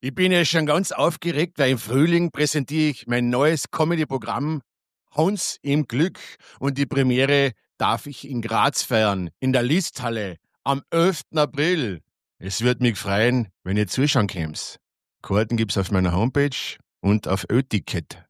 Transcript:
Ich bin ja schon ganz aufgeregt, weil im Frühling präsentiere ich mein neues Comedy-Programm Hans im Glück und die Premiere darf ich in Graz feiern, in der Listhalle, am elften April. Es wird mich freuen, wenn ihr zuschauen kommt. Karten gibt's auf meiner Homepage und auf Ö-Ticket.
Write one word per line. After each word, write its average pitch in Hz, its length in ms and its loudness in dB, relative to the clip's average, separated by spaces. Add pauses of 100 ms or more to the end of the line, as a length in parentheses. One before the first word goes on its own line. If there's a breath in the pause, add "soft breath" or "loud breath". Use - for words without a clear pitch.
Ich 131 140 -6
bin 185 160 4
ja 175 120 4
schon 160 220 0
ganz 156 260 2
aufgeregt, 165 680 -2
weil 135 140 4
im 123 40 -2
Frühling 160 540 2
präsentiere 151 580 0
ich - 160 -8
mein 120 240 0
neues 143 400 2
Comedy-Programm 147 920 -2 (480)
Hans 185 500 -2
im 143 260 0
Glück 147 300 0 (400 loud breath)
und 135 220 -4
die 139 80 0
Premiere 135 640 2 (260)
darf - 300 0
ich - 200 -14
in 123 140 -4
Graz 110 400 0
feiern, 101 480 0 (100)
in 131 140 0
der 127 80 4
Listhalle, 120 760 -4 (260)
am 139 260 -2
elften 170 480 0
April. 147 640 -2 (380)
Es 92 220 -6
wird 123 200 2
mich 117 160 2
freuen, 110 520 0 (140)
wenn 98 140 0
ihr 107 100 2
zuschauen 131 380 2
kommt. 78 540 -8 (420)
Karten 107 340 0
gibt's 110 220 0
auf 95 140 0
meiner 92 240 2
Homepage 131 640 -2 (200)
und 101 280 2
auf 95 240 -2
Ö-Ticket. 104 800 -2